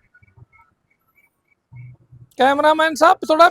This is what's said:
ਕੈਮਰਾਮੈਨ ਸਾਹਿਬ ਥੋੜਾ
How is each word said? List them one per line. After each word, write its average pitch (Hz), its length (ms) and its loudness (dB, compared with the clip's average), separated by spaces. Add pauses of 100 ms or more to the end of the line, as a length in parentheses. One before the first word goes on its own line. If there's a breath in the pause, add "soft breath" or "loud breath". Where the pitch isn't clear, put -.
(2500)
ਕੈਮਰਾਮੈਨ 302 560 -2
ਸਾਹਿਬ 339 340 0
ਥੋੜਾ 311 220 4